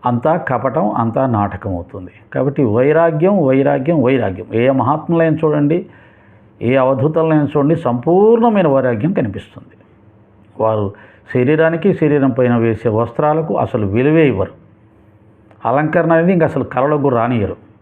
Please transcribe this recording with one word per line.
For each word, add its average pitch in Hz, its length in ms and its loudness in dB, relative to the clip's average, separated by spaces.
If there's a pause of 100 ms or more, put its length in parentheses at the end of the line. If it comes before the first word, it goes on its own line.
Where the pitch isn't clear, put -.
అంతా 123 300 0
కపటం, 135 540 -4
అంతా 120 360 -2
నాటకం 104 480 -2
అవుతుంది. 90 360 -14 (240)
కాబట్టి 139 300 -2
వైరాగ్యం, 156 840 2
వైరాగ్యం, 139 560 0
వైరాగ్యం. 104 520 -2
ఏ 120 160 2
మహాత్ములైనా 156 720 0
చూడండి, 151 420 0 (760)
ఏ 120 140 2
అవధూతలైనా 147 800 2
చూడండి, 147 200 2
సంపూర్ణమైన 190 920 2
వైరాగ్యం 131 440 0
కనిపిస్తుంది. - 640 -8 (840)
వారు 107 320 0 (420)
శరీరానికి, 160 600 2
శరీరం 143 360 2
పైన 123 260 2
వేసే 113 320 0
వస్త్రాలకు 151 720 -2
అసలు 110 280 -2
విలువే 139 420 2
ఇవ్వరు. 95 220 -2 (1160)
అలంకరణ 156 440 0
అనేది 170 200 2
ఇంక 165 100 2
అసలు 139 220 -2
కలలోకి 143 380 -2
కూడా 135 140 0
రానియరు. 113 400 -2 (260)